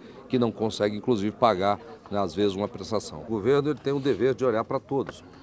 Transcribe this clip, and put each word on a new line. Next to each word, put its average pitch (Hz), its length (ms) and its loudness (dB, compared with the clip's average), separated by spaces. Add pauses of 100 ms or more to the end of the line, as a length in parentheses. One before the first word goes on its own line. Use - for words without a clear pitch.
(280)
que 131 100 0
não 120 140 2
consegue, 104 460 0
inclusive, 104 340 0
pagar, 101 480 2 (320)
né, 98 80 0
às 87 160 -2
vezes, 98 180 2
uma 101 140 -2
prestação. 95 520 -6
O 82 120 -8
governo 135 380 2
ele 131 100 -2
tem 139 140 -2
o 143 60 -2
dever 131 360 2
de 127 80 -4
olhar 113 220 2
para 135 120 -4
todos. - 460 -4 (200)